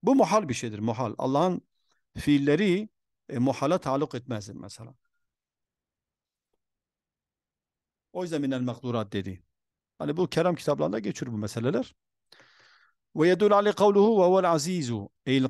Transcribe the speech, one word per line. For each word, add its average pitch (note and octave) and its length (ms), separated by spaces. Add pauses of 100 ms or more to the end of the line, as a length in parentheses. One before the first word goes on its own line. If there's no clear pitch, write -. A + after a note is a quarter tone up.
Bu A#3+ 120
muhal G#3 340
bir B2+ 60
şeydir, G#2+ 240
muhal. A2 400
Allah'ın D#3 440 (540)
fiilleri, D#3+ 720 (400)
e, C#3 100
muhala C3+ 400
taluk C#3 360
etmezdir A#2 400
mesela. A#2 400 (3250)
O F3+ 100
yüzden D#3+ 180
minel C3+ 200
makdurat A#2+ 520
dedi. F#2+ 300 (560)
Hani D3 180
bu F3+ 120
kelam F3 260
kitaplarında D3+ 440
geçiyor F3+ 340
bu A2 60
meseleler. A#2 560 (1200)
Ve D#3 120
yedul F#3 220
aleyh G3+ 240
kavluhu G3+ 480
ve F3 40
huvel F3+ 260
azizu C#3 560 (180)
eyl C3 240